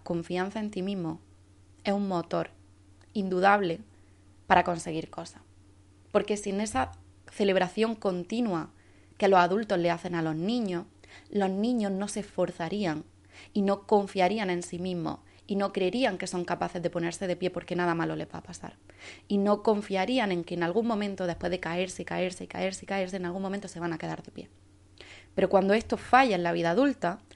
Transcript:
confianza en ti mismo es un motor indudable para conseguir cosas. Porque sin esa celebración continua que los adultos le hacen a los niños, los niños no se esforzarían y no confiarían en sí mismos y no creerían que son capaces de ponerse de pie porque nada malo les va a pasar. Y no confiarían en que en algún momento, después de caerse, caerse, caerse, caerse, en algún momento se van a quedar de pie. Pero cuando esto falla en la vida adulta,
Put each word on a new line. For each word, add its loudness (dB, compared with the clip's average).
confianza -4
en -6
ti -4
mismo -4
es 0
un 0
motor -2
indudable 4
para 8
conseguir -2
cosas. -12
Porque 2
sin -4
esa -2
celebración 2
continua -2
que 4
los 8
adultos 4
le 2
hacen -6
a 0
los -2
niños, -2
los 0
niños 0
no -4
se -8
esforzarían -2
y 2
no 2
confiarían 2
en -2
sí -8
mismos -4
y -4
no 0
creerían 0
que -8
son -4
capaces -4
de 0
ponerse -4
de -2
pie -2
porque -6
nada 2
malo -2
les -8
va -12
a -12
pasar. -16
Y 2
no 2
confiarían 0
en 0
que -8
en 0
algún 2
momento, -2
después -4
de -2
caerse, -4
caerse, -4
caerse, -6
caerse, -4
en -4
algún -4
momento -6
se -14
van -4
a -6
quedar -8
de -18
pie. -14
Pero 4
cuando 6
esto 2
falla 4
en 0
la 0
vida 2
adulta, 2